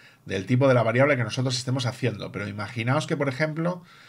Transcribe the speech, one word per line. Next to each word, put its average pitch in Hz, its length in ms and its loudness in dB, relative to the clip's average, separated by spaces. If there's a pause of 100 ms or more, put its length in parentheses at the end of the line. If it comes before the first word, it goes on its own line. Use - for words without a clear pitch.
(260)
del 98 200 -4
tipo 123 220 4
de 131 60 8
la 117 100 4
variable 127 340 4
que 123 60 0
nosotros 127 340 -2
estemos 127 280 -2
haciendo. 104 460 -4
Pero 101 160 -6
imaginaos 113 600 -2
que, 156 100 -2
por 139 100 -2
ejemplo, 156 560 -2 (240)